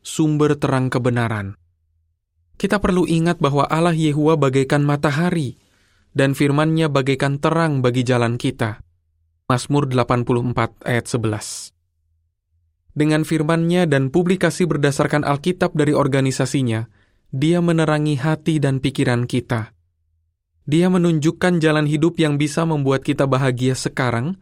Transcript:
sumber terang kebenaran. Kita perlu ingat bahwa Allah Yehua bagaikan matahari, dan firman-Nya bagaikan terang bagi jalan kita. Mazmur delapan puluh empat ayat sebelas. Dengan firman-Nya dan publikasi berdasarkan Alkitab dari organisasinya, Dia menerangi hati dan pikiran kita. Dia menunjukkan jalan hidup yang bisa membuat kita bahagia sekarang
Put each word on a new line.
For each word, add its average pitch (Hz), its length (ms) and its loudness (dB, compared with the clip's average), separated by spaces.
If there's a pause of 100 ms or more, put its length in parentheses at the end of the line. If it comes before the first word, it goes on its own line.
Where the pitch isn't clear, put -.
sumber 151 560 0
terang 131 320 0
kebenaran. 117 640 -2 (1040)
Kita 202 240 0
perlu 180 240 2
ingat 165 320 0
bahwa 139 320 2
Allah 165 240 2
Yehua 151 400 2
bagaikan 139 480 2
matahari, 147 720 0 (560)
dan 135 240 2
firman-Nya 156 560 2
bagaikan 139 480 0
terang 160 400 0
bagi 123 240 0
jalan 120 320 0
kita. 120 480 -4 (640)
Mazmur 139 400 0
delapan 123 400 0
puluh 123 160 0
empat 120 400 -4
ayat 120 240 -2
sebelas. 110 640 -6 (1300)
Dengan 151 260 0
firman-Nya 165 640 0
dan 135 220 0
publikasi 180 580 0
berdasarkan 147 560 0
Alkitab 170 540 -2
dari 147 160 2
organisasinya, 135 960 0 (420)
Dia 160 320 0
menerangi 156 560 0
hati 156 380 -2
dan 135 240 0
pikiran 123 480 -2
kita. 120 420 -4 (960)
Dia 165 240 2
menunjukkan 170 720 2
jalan 151 240 2
hidup 156 320 0
yang 151 160 2
bisa 151 320 -2
membuat 135 380 0
kita 143 180 0
bahagia 131 480 0
sekarang 127 720 -2